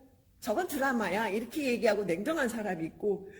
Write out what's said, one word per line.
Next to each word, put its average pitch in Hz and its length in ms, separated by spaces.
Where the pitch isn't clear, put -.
"저건 339 280
드라마야." 226 600
이렇게 226 380
얘기하고 208 380
냉정한 226 440
사람이 202 380
있고, 196 540